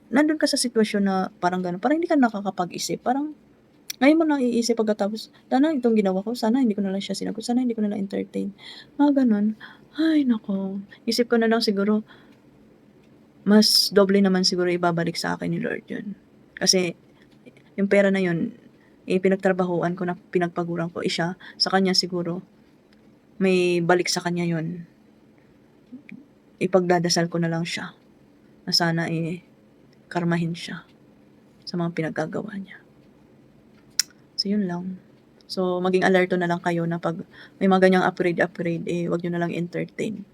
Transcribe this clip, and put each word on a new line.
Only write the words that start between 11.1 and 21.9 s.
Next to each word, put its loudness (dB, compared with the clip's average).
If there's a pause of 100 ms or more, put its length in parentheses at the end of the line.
ko 2
na 4
lang 2
siguro, 0 (1400)
mas 6
doble 6
naman 4
siguro 0
ibabalik 0
sa -2
akin -4
ni -2
Lord -6
yun. -10 (440)
Kasi, 0 (880)
yung 0
pera 4
na 0
yun, -2 (560)
eh, 0
pinagtrabahuan 0
ko -6
na -4 (140)
pinagpaguran -4
ko, -8
eh, -2
siya, -4 (160)
sa 0
kanya 2